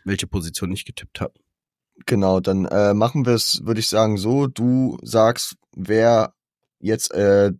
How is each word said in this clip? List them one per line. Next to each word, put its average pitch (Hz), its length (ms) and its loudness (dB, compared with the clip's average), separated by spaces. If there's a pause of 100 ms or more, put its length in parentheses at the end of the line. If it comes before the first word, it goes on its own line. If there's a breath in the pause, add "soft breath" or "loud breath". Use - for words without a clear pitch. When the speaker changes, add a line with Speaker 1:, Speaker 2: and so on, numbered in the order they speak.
Speaker 1:
welche 98 240 -6
Position 90 460 -6
ich 98 100 -10
getippt - 380 -16
habe. - 100 -6 (720)
Speaker 2:
Genau, 95 360 2
dann, 95 240 0
äh, 101 280 2
machen 120 320 0
wir 120 100 2
es, - 280 -2
würde 110 160 -2
ich 107 80 -4
sagen, 107 300 2
so. 131 300 0
Du 127 540 0
sagst, 117 540 0 (180)
wer 110 600 2 (460)
jetzt, - 340 -4
äh, 101 460 4